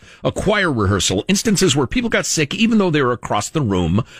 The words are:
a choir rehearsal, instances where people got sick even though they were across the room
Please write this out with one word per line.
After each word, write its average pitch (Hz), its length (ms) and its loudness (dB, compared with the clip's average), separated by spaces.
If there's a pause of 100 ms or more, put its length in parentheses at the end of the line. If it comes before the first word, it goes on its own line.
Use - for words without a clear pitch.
(240)
a 135 80 0
choir 190 420 0
rehearsal, 98 540 0
instances 190 480 2
where 143 100 2
people 240 240 -4
got 196 160 -2
sick 156 300 -2
even 220 240 2
though 190 100 2
they 151 140 0
were 123 80 0
across 107 360 -4
the 160 140 -4
room 95 420 0 (160)